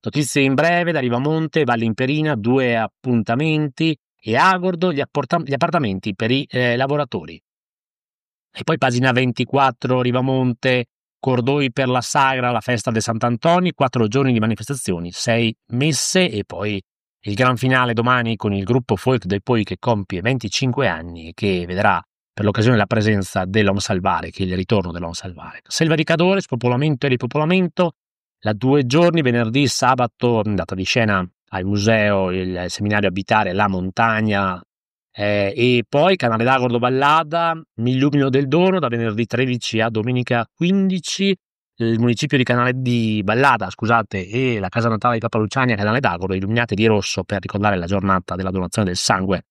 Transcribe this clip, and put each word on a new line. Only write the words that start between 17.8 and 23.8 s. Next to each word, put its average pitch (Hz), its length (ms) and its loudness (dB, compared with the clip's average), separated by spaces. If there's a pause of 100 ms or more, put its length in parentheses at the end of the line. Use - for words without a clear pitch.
domani 117 440 0
con 101 180 -2
il 98 100 -2
gruppo 117 320 0
folk 127 300 -2
del 101 160 -2
Poi 117 200 0
che 98 160 -6
compie 98 440 -2
venticinque 123 680 -2
anni 82 400 -8
e 85 60 -16
che 92 320 -2
vedrà 92 340 0 (320)
per 104 140 -2
l'occasione 110 320 4
la 101 80 2
presenza 104 580 0
dell'Om 98 320 2
Salvare, 90 540 -2